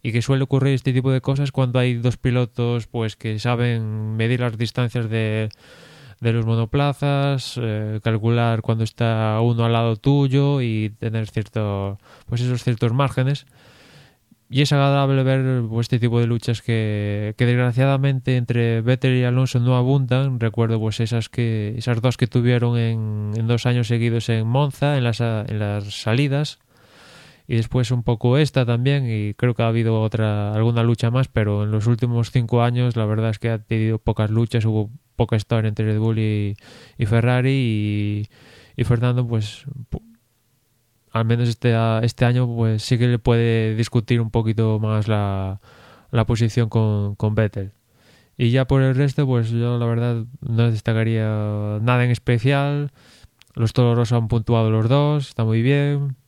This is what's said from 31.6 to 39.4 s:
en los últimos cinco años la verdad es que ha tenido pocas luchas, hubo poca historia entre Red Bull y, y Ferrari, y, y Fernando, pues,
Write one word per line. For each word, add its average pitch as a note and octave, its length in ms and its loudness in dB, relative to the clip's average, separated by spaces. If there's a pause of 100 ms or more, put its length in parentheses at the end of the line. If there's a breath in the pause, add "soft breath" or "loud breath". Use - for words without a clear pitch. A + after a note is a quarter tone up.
en G#2 80 -2
los G#2+ 160 0
últimos A#2 440 0
cinco A#2+ 300 2
años A#2+ 360 0
la A2 80 0
verdad A2 240 0
es G#2 100 -4
que A#2 100 -4
ha A2+ 80 -2
tenido A2 420 -2
pocas G#2+ 300 -2
luchas, A2+ 360 0
hubo G#2+ 240 0 (260)
poca A#2 220 0
historia A2 320 -2
entre G#2+ 160 -4
Red G#2+ 140 0
Bull A2 200 0
y, G#2 360 -2 (420 loud breath)
y A#2 80 -2
Ferrari, A2 1200 0 (500 loud breath)
y, - 40 -4
y - 20 0
Fernando, B2 420 0
pues, A2 400 -4 (240)